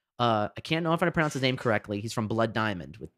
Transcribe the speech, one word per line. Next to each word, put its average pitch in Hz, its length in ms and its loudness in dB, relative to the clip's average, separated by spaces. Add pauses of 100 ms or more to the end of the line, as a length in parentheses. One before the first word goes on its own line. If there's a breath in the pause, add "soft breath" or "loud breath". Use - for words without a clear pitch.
(200)
Uh, 110 360 2
I - 60 -14
can't 160 220 -2
know 165 100 2
if 165 80 0
I 175 80 4
pronounce 156 240 0
his 131 80 -2
name 131 160 2
correctly. 104 440 0
He's 113 120 -6
from 113 140 0
Blood 113 260 2
Diamond 92 440 -2
with 87 200 -14